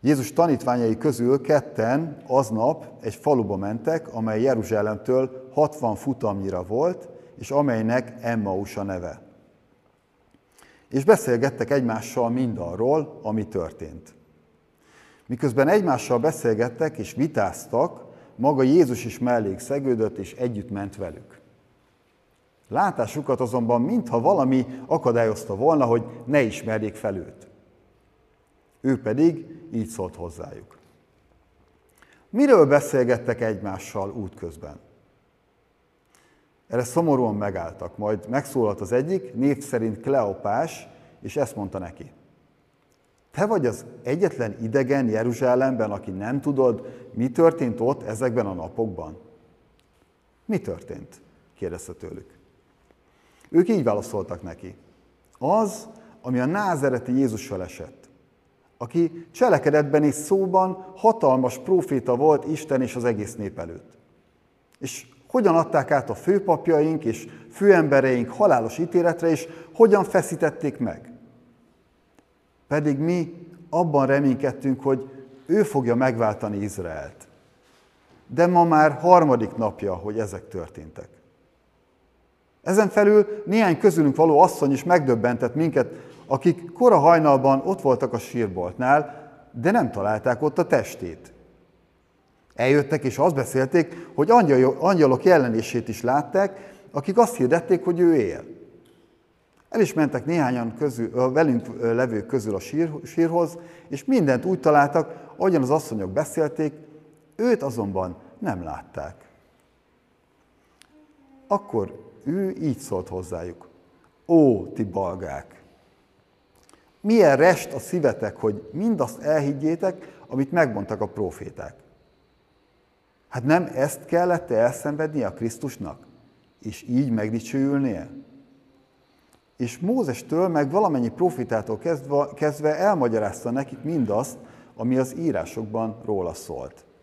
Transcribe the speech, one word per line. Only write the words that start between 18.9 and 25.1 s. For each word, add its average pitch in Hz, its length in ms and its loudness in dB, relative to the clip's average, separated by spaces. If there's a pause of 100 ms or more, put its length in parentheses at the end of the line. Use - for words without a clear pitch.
is 107 140 -10
melléjük 113 400 0
szegődött, 127 580 -2
és 98 160 -12
együtt 117 380 -6
ment 101 240 -10
velük. 87 440 -14 (1300)
Látásukat 139 720 -2
azonban 120 420 0
mintha 170 380 -2
valami 131 460 2 (200)
akadályozta 117 680 0